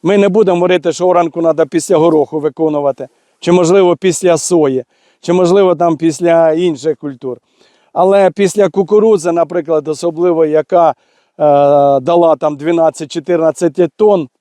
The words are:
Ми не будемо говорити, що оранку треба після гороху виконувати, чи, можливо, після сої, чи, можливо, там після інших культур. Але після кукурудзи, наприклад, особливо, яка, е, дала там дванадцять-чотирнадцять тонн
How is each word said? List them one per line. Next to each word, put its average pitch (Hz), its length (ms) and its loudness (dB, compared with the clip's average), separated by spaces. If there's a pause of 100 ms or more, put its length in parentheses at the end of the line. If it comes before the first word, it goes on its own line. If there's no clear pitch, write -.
Ми 190 140 0
не 202 120 2
будемо 185 260 2
говорити, 175 380 0
що 180 140 -2
оранку 170 340 0
треба 160 240 0
після 165 320 -2
гороху 156 420 0
виконувати, 143 680 -4 (320)
чи, 170 120 -2
можливо, 180 440 2
після 175 420 0
сої, 143 460 -2 (380)
чи, 170 120 -4
можливо, 180 420 2
там 165 220 -2
після 165 560 0
інших 156 440 -4
культур. 127 400 -12 (560)
Але 190 380 2
після 196 380 0
кукурудзи, 196 640 0
наприклад, 160 560 -2
особливо, 165 580 -2
яка, 156 440 0
е, - 40 -2 (1040)
дала 165 360 2
там 151 220 -6
дванадцять-чотирнадцять 160 1400 -2
тонн 202 340 0 (120)